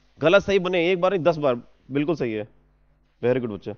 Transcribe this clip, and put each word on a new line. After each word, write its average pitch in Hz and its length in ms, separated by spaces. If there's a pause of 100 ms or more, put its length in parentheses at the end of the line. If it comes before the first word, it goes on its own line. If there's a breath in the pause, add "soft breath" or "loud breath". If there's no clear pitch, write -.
(200)
गलत 175 220
सही 196 180
बने 180 300
एक 190 100
बार 185 120
नहीं, 190 100
दस 160 160
बार, 131 240 (280)
बिल्कुल 147 260
सही 131 160
है। 104 140 (760)
Very 123 180
good 120 100
बच्चा, 101 280